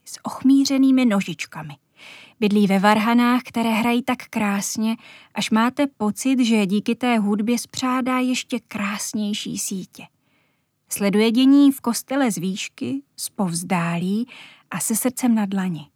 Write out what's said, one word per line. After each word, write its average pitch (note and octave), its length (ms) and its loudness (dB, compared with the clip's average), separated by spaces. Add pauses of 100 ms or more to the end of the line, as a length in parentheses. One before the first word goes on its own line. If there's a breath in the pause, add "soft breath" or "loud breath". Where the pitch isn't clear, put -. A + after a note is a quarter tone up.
s - 180 -18
ochmířenými C4+ 840 4
nožičkami. E3+ 680 -2 (680 loud breath)
Bydlí G#3 280 4
ve G3 120 2
varhanách, A#3 640 4
které A3+ 260 -4
hrají A#3+ 340 0
tak B3+ 260 -6
krásně, G#3+ 680 -2 (360 loud breath)
až - 180 -6
máte B3 360 2
pocit, B3 520 -2
že A3+ 260 2
díky G#3 300 -2
té A#3+ 220 0
hudbě G#3+ 400 0
spřádá B3+ 600 -4
ještě B3+ 480 -4
krásnější G#3 880 -6
sítě. - 460 -10 (840)
Sleduje G#3 420 0
dění C4+ 400 6
v C4+ 100 -4
kostele B3+ 500 -2
z F3+ 60 -6
výšky, A3+ 640 -6 (160)
zpovzdálí F3 1080 -4 (440 loud breath)
a F3+ 80 -6
se - 160 -4
srdcem A#3+ 400 0
na G#3+ 100 0
dlani. F#3 500 -4